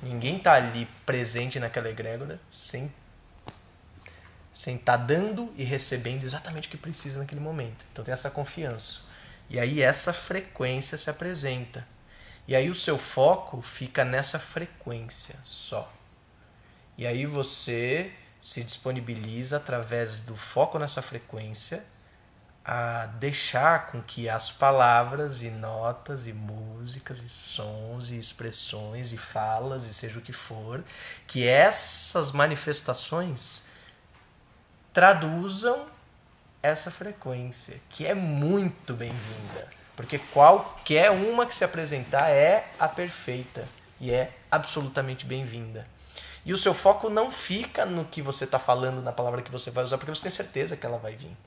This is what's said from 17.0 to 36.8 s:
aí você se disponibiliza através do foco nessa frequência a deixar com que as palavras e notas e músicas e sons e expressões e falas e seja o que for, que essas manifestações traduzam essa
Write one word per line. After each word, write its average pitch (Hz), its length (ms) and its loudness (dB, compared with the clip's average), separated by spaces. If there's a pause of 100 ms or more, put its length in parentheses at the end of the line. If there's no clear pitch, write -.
aí 120 200 -2
você 139 840 -2 (300)
se - 220 -8
disponibiliza 120 920 -6
através 117 640 -4
do 113 160 -12
foco 147 440 2
nessa 147 220 -4
frequência 110 840 -10 (840)
a 117 360 -2
deixar 139 800 2
com 120 120 -8
que 117 300 -6
as 113 220 -2
palavras 131 920 6
e 117 80 -6
notas 113 800 -6
e 110 60 -10
músicas 110 880 -10
e 120 60 -14
sons 113 840 -8
e 120 80 -6
expressões 113 920 -8
e 113 60 -10
falas 117 680 -4
e 107 60 -10
seja 113 260 -8
o - 20 -20
que 117 100 -16
for, 113 520 -10 (420)
que 123 220 2
essas 151 840 6
manifestações 147 1300 -2 (1300)
traduzam 190 960 4 (720)
essa 156 300 -2